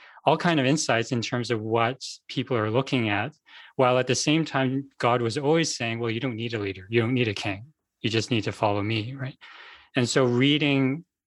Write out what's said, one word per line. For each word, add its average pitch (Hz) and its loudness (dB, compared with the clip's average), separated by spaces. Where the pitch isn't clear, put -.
All 147 4
kind 165 2
of 127 4
insights 127 2
in 117 0
terms 120 -4
of 110 -2
what 117 0
people 127 -4
are 107 0
looking 127 0
at, 104 -2
while 127 4
at 127 2
the 127 2
same 156 2
time, 135 -2
God 120 2
was 113 -2
always 156 2
saying, 113 -4
"Well, 117 -2
you 113 -4
don't 123 -4
need 117 -6
a 113 -4
leader. 95 -6
You 117 2
don't 117 0
need 123 2
a 104 -2
king. 101 -8
You 117 -2
just 110 0
need 110 2
to 113 -4
follow 101 0
me," 110 -4
right? 135 -10
And 120 2
so 139 2
reading 139 2